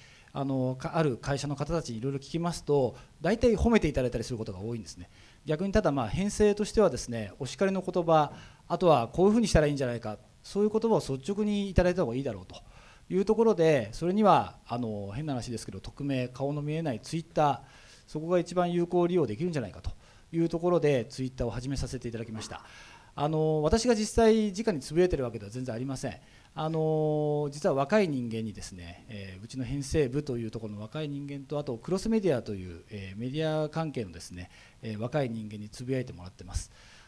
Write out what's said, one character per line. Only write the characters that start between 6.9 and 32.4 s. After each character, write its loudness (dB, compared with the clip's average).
で -6
す -8
ね、 -6
お -6
叱 -2
り 2
の -4
言 0
葉、 4
あ -4
と 4
は 6
こ 2
う -
い 8
う 4
ふ 4
う 6
に 2
し -2
た 8
ら 4
い 2
い 0
ん -4
じ -2
ゃ -2
な -4
い -8
か、 -8
そ -2
う 6
い 4
う 2
言 2
葉 6
を 6
率 -2
直 0
に 0
い -10
た 6
だ 4
い 0
た 0
方 0
が -4
い -2
い -4
だ -4
ろ -10
う -18
と -18
い -2
う 4
と 4
こ 4
ろ 6
で、 4
そ -2
れ 2
に 4
は、 6
あ -4
の、 -4
変 -6
な -4
話 -6
で -4
す -8
け -10
ど、 -10
匿 -12
名、 -2
顔 -4
の -4
見 -4
え -2
な -2
い -8
Twitter、 0
そ -6
こ -8
が 4
一 -4
番 2
有 2
効 4
利 2
用 4
で -4
き -4
る 0
ん -6
じ 0
ゃ -4
な -6
い -10
か -16
と -6
い 0
う 4
と -2
こ 2
ろ 6
で、 4
Twitter -6
を -2
始 -6
め -2
さ -2
せ -8
て -8
い -6
た -8
だ -6
き -12
ま -8
し -12
た。 -12
あ -2
の、 2
私 4
が 6
実 -2
際 6
直 -2
に -2
つ -10
ぶ 2
や 6
い 4
て 2
る -2
わ -2
け -8
で -10
は -10
全 -6
然 -6
あ -4
り -4
ま -6
せ -6
ん。 -8
あ -2
の、 0
実 -2
は 4
若 4
い 2
人 -2
間 -4
に -6
で -12
す -12
ね、 -16
え -12
ー、 -16
う -16
ち -10
の -2
編 -4
成 2
部 -2
と -4
い -4
う -6
と -8
こ -10
ろ -8
の -12
若 -10
い -6
人 -8
間 -10
と、 -6
あ -6
と -6
ク -6
ロ 0
ス -4
メ 2
デ 2
ィ 4
ア -4